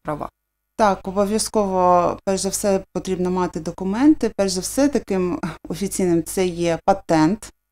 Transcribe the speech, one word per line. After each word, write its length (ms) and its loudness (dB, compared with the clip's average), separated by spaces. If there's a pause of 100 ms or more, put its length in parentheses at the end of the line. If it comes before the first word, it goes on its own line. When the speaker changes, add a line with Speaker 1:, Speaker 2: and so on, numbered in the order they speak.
Speaker 1:
права. 260 -8 (480)
Speaker 2:
Так, 320 0
обов'язково, 1160 2
перш 160 0
за 80 -2
все, 320 0 (120)
потрібно 380 -2
мати 300 -2
документи. 760 2
Перш 160 0
за 80 -4
все, 280 0
таким 520 -2 (280)
офіційним 540 0
це 240 -2
є 380 -2
патент 680 2 (200)